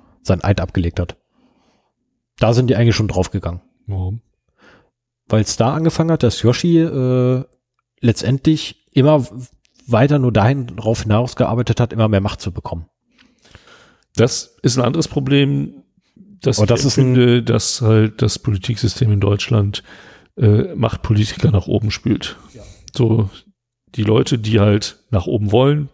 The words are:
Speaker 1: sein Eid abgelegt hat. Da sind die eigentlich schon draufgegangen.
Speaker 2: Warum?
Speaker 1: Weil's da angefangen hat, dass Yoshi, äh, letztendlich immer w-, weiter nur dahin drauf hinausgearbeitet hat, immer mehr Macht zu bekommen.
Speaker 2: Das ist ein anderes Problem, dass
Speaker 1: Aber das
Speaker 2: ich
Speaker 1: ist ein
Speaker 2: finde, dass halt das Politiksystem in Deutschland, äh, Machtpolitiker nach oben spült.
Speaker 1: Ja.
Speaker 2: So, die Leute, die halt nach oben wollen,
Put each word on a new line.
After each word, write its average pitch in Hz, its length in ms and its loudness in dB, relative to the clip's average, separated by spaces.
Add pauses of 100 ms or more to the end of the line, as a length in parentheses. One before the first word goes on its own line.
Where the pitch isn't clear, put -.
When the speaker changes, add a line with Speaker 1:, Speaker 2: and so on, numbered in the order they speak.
(240)
Speaker 1:
sein 87 200 -2
Eid 98 160 0
abgelegt 87 400 -4
hat. - 180 -6 (1200)
Da - 140 2
sind 123 140 2
die 123 80 2
eigentlich 117 200 4
schon 110 120 -2
draufgegangen. 92 540 -4 (240)
Speaker 2:
Warum? 95 360 -6 (1040)
Speaker 1:
Weil's - 280 -2
da 123 200 0
angefangen 165 340 -2
hat, 160 140 0
dass 113 180 0
Yoshi, 160 380 2
äh, 127 640 0 (580)
letztendlich 135 880 -2
immer 143 320 4
w-, - 40 -10 (580)
weiter 131 320 2
nur 127 140 2
dahin 120 360 2
drauf 107 360 -4
hinausgearbeitet 117 760 0
hat, 120 140 0
immer 110 140 0
mehr 101 140 2
Macht 98 200 -6
zu 92 100 -8
bekommen. 85 360 -10 (1300)
Speaker 2:
Das - 480 -2
ist 123 140 0
ein 123 60 0
anderes 151 240 0
Problem, 139 760 -2 (580)
dass 123 160 0
Speaker 1:
Aber 107 80 2
das 117 160 2
Speaker 2:
ich 139 60 2
Speaker 1:
ist 127 100 0
ein 127 160 4
Speaker 2:
finde, 123 300 4
dass 113 380 -2
halt 110 420 2
das 104 160 -2
Politiksystem 107 720 -2
in 101 80 2
Deutschland, 101 640 -2 (540)
äh, 117 360 2
Machtpolitiker - 800 0
nach 101 160 0
oben 104 240 -2
spült. - 460 -4 (180)
Speaker 1:
Ja. 107 80 -20 (320)
Speaker 2:
So, 113 340 0 (640)
die 110 100 -4
Leute, 113 360 0
die 107 200 0
halt 104 520 0
nach 95 160 -2
oben 104 240 -2
wollen, 139 420 2